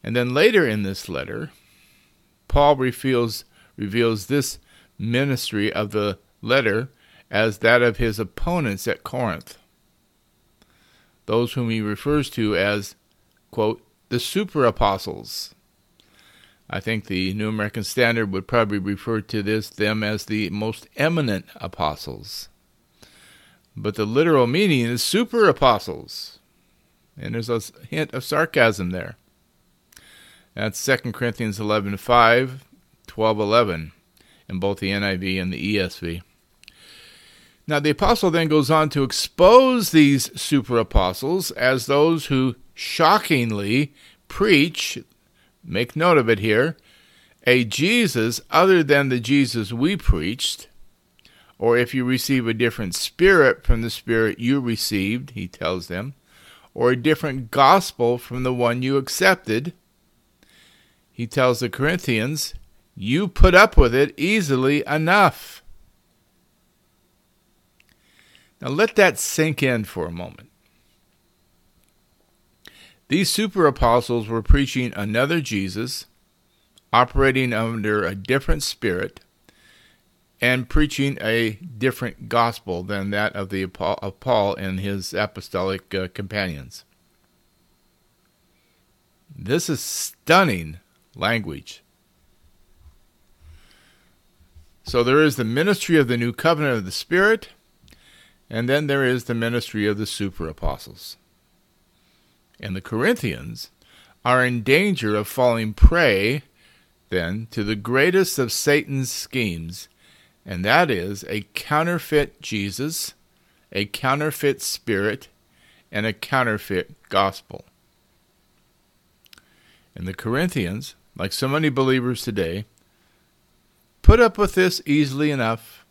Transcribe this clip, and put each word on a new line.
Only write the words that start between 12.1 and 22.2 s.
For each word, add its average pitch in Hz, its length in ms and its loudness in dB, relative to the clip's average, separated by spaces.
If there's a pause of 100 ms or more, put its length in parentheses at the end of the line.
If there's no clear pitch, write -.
to 104 240 -2
as, 101 400 -2 (540)
quote, 113 320 -2 (280)
"the 123 100 -2
super 180 460 -2
apostles." - 920 -2 (1120)
I - 120 -8
think 110 240 -6
the 92 280 -4
New 107 140 -4
American 107 360 -6
Standard 117 480 0
would 95 160 -6
probably 104 320 0
refer 101 420 -4
to 107 200 -6
this, 107 280 -4
them 107 340 -2
as 104 220 -4
the 107 240 -4
most 107 380 -8 (100)
eminent 143 480 0 (100)
apostles. - 960 -8 (1300)